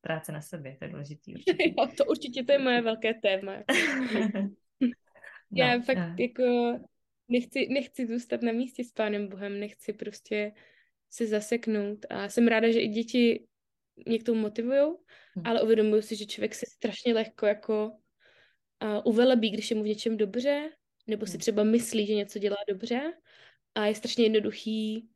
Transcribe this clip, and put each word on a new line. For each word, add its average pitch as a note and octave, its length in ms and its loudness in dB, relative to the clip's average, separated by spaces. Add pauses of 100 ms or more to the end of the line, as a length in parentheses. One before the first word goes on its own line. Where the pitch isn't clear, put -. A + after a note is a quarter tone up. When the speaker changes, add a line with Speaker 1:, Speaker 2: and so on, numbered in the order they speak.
Speaker 1:
práce D#3 320 -8
na D3 80 -10
sobě, C#3+ 380 -14
to - 60 -12
je - 60 -12
důležitý D3 440 -14
určitě. - 180 0
Speaker 2:
<laughs> E4+ 260 0
Jo, C#4 80 4 (100)
to C#5 80 2
určitě, C4 400 -2
to C4+ 80 4
je C#4+ 60 6
moje B3 240 2
velké A3+ 320 0
téma. G3 380 0 (160)
Speaker 1:
<laughs> A3 880 0 (960)
Speaker 2:
Já B3 240 4
Speaker 1:
No, B3 60 -2
Speaker 2:
fakt C4 140 0
Speaker 1:
no. F3 220 -4
Speaker 2:
jako A#3+ 600 2 (500)
nechci, B3 420 0
nechci C4 360 -2
zůstat A#3 360 -4
na A#3 100 0
místě A#3+ 320 -4
s - 80 -16
Pánem G#3 360 -2
Bohem, G3+ 320 -8
nechci G#3 320 -10
prostě G#3 600 -6 (580)
se - 160 -4
zaseknout G#3 840 -2
a G3+ 180 -6
jsem A#3 200 6
ráda, A#3 220 4
že A3+ 100 4
i - 80 0
děti A#3 580 2 (600)
mě A3+ 120 0
k A#3 40 -4
tomu A3+ 180 0
motivujou, C4 580 2 (380)
Speaker 1:
Hmm. E3+ 100 -6
Speaker 2:
ale A#3 160 2
uvědomuju A3 400 6
si, G#3+ 140 -6
že G#3 100 -10
člověk G#3+ 280 -6
se - 140 -8
strašně A3+ 460 -2
lehko A3 320 0
jako, G#3+ 460 0 (880)
a, G#3+ 260 -2
uvelebí, A#3 440 4
když G#3 200 -6
je A#3 60 0
mu G#3+ 60 -2
v G#3 40 -2
něčem G#3+ 300 -2
dobře, B3+ 540 -2 (360)
nebo G#3+ 200 -4
si F#3 60 -10
Speaker 1:
Hmm. E3 80 -8
Speaker 2:
třeba G#3+ 240 0
myslí, A3 420 2
že G#3+ 80 0
něco G3+ 240 -2
dělá G3+ 180 -2 (120)
dobře A#3+ 440 -4 (640)
a G#3 120 0
je G#3+ 80 2
strašně A#3 300 0
jednoduchý A3 920 0